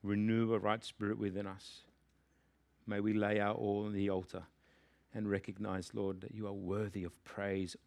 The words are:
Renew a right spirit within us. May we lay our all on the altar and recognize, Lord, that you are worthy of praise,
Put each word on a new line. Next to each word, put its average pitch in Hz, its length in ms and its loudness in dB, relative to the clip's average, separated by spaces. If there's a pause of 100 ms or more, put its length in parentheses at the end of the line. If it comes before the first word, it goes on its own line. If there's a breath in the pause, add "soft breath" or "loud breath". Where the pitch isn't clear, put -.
Renew 110 500 4
a 110 60 4
right 104 240 4
spirit 107 340 -2
within 101 300 -2
us. - 360 -12 (1040 soft breath)
May 104 100 0
we 107 140 2
lay 104 260 4
our 104 160 4
all 104 320 0
on 104 60 -2
the 101 180 2
altar 92 320 -2 (720 soft breath)
and 110 140 -2
recognize, 98 680 -2
Lord, 98 260 -2
that - 140 -10
you 107 120 -6
are 98 60 -6
worthy 98 520 -2
of - 200 -10
praise, 98 520 -2 (100)